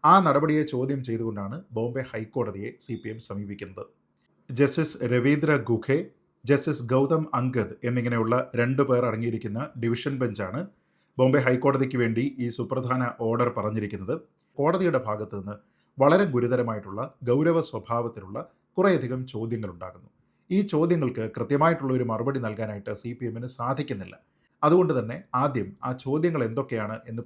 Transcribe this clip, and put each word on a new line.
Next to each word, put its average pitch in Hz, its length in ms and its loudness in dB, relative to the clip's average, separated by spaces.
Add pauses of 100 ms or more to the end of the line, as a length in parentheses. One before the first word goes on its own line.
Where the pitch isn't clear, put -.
ആ 180 140 10
നടപടിയെ 151 440 4
ചോദ്യം 135 400 -2
ചെയ്തുകൊണ്ടാണ് 113 680 -6
ബോംബെ 120 400 -4
ഹൈക്കോടതിയെ 107 580 -6 (100)
സി - 140 -10 (100)
പി 110 60 -8
എം 113 100 -10
സമീപിക്കുന്നത്. 101 640 -10 (680)
ജസ്റ്റിസ് 139 460 2 (140)
രവീന്ദ്ര 143 400 4 (180)
ഗുഖെ, 135 380 0 (380)
ജസ്റ്റിസ് 135 380 2
ഗൗതം 139 500 2
അങ്കദ് 123 500 0
എന്നിങ്ങനെയുള്ള 120 720 0
രണ്ടു 131 260 0
പേർ 123 240 2
അടങ്ങിയിരിക്കുന്ന 113 640 -4 (140)
ഡിവിഷൻ 120 360 -2
ബെഞ്ചാണ് 110 480 -4 (500)
ബോംബെ 131 220 6
ഹൈക്കോടതിക്ക് 131 580 2
വേണ്ടി 120 420 0
ഈ 120 100 -2
സുപ്രധാന 127 720 -2
ഓർഡർ 120 380 0
പറഞ്ഞിരിക്കുന്നത്. 107 640 -4 (360)
കോടതിയുടെ 165 500 2
ഭാഗത്തു 107 300 -6
നിന്ന് 101 180 -8 (460)
വളരെ 175 240 6
ഗുരുതരമായിട്ടുള്ള, 117 880 -2 (100)
ഗൗരവ 156 380 4
സ്വഭാവത്തിലുള്ള 117 880 -6 (280)
കുറേയധികം 131 500 2
ചോദ്യങ്ങളുണ്ടാകുന്നു. 104 840 -8 (420)
ഈ 196 100 4
ചോദ്യങ്ങൾക്ക് 151 760 2
കൃത്യമായിട്ടുള്ള 143 560 2
ഒരു 123 100 2
മറുപടി 117 360 -2
നൽകാനായിട്ട് 107 540 -6
സി 117 260 -10
പി 123 60 -8
എമ്മിന് 117 220 -8
സാധിക്കുന്നില്ല. 123 680 -6 (480)
അതുകൊണ്ട് 156 360 6
തന്നെ 117 240 -6 (120)
ആദ്യം 123 480 0
ആ 127 60 -4 (140)
ചോദ്യങ്ങൾ 156 400 0
എന്തൊക്കെയാണ് 113 640 -4
എന്ന് 113 180 -8